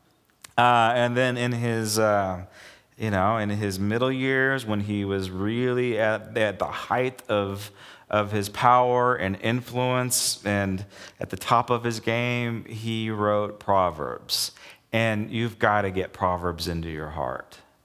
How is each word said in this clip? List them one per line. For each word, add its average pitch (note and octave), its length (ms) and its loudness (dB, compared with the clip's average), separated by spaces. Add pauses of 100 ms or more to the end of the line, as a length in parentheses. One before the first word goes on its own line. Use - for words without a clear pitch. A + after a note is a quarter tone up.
(560)
Uh, A#2+ 380 6
and A#2+ 200 2
then B2 220 2
in A#2+ 160 0
his, A2+ 460 -2
uh, G2 480 2 (500)
you A2 140 -2
know, G2+ 260 2
in G#2 140 -2
his G#2 280 -2
middle A#2 320 0
years, C3 540 0
when G#2+ 160 -2
he G2+ 240 -2
was F#2+ 260 -2
really A#2 680 -2
at, G#2+ 400 0
at G#2 200 0
the F2+ 60 -2
height B2+ 640 -2
of, G2+ 420 -2 (380)
of G#2 240 2
his G2+ 160 -2
power B2 680 4
and F#2+ 280 -2
influence B2+ 1040 -2
and G2+ 400 0 (340)
at - 80 -4
the - 80 -8
top A#2+ 320 2
of A#2 160 0
his A2+ 160 -2
game, A#2+ 640 -2
he A2 460 -6
wrote G#2 500 0
Proverbs. E2 920 0 (380)
And A2+ 400 0
you've A2+ 280 -4
gotta G#2 320 4
get F#2 240 -4
Proverbs F2 520 -2
into E2 220 -4
your D#2 220 -8
heart. C2 480 -6 (260)